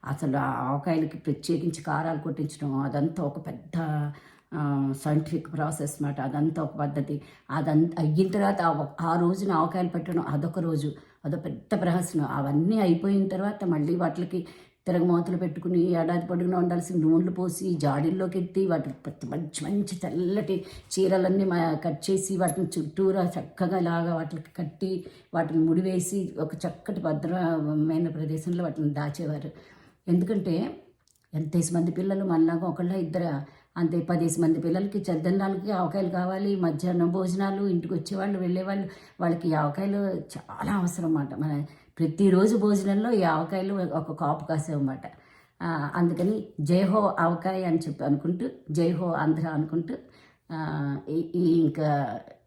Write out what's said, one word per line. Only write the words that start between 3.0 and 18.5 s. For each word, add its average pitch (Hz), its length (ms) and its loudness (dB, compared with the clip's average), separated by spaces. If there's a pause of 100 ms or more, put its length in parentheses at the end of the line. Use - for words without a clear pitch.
ఒక 143 240 -6
పెద్ద, - 340 -6 (720)
ఆ, 139 380 0 (120)
సైంటిఫిక్ 156 480 0
ప్రాసెస్ 147 500 -4
మాట. 143 180 -4
అదంతా 151 420 0
ఒక 147 140 -6
పద్ధతి. 147 460 -4 (280)
అదంతా 156 520 2
అయిన 160 280 4
తర్వాత 196 320 2
ఆ 160 200 2
ఒక, 143 200 -6
ఆ 170 180 2
రోజున 190 320 2
ఆవకాయలు 170 360 2
పెట్టడం 170 400 -2
అదొక 151 300 -2
రోజు, 156 340 0 (320)
అదొక 147 200 -4
పెద్ద - 360 -4
ప్రహసనం. 175 440 0
అవన్నీ 151 560 2
అయిపోయిన 190 480 2
తర్వాత 196 360 -4
మళ్ళీ 165 320 0
వాటికి 175 500 -4 (400)
తిరగమాతలు 175 500 2
పెట్టుకుని 170 440 0
ఏడాది 170 460 2
పొడుగునా 180 320 0
ఉండాల్సిన 175 420 0
నూనెలు 165 300 4
పోసి 180 440 -2
జాడీల్లోకి 160 640 0
ఎత్తి 185 280 0